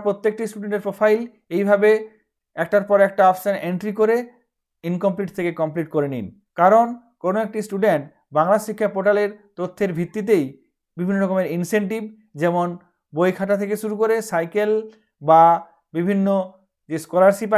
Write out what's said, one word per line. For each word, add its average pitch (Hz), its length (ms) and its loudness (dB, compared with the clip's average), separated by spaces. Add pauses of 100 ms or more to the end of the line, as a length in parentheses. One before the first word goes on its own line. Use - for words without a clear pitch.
প্রত্যেকটি 208 440 -2
স্টুডেন্টের 202 360 -8
প্রোফাইল 214 340 0 (360)
এইভাবে 202 340 4 (720)
একটার 196 260 0
পর 202 100 4 (100)
একটা 196 140 0 (100)
অপশন 196 220 -4 (140)
এন্ট্রি 185 320 -6
করে 220 160 2 (720)
ইনকমপ্লিট 190 500 -2
থেকে 175 120 -2 (100)
কমপ্লিট 156 340 -4
করে 147 200 0
নিন, 110 120 -8 (340)
কারণ 214 260 6 (380)
কোনো 190 220 -2
একটি 220 200 -10
স্টুডেন্ট 190 380 0 (320)
বাংলা 180 300 2
শিক্ষা 214 280 -4
পোর্টালের 202 360 0 (280)
তথ্যের 185 400 -4
ভিত্তিতেই 185 460 0 (540)
বিভিন্ন 190 260 -2
রকমের 185 220 -2 (100)
ইনসেনটিভ, 208 460 -4 (400)
যেমন 175 260 0 (440)
বই 175 260 2
খাতা 196 240 0
থেকে 202 200 -4
শুরু 214 200 -4
করে 220 120 2 (160)
সাইকেল 185 400 -2 (580)
বা 160 140 8 (540)
বিভিন্ন 196 300 0 (640)
যে 151 160 -6
স্কলারশিপ 196 540 2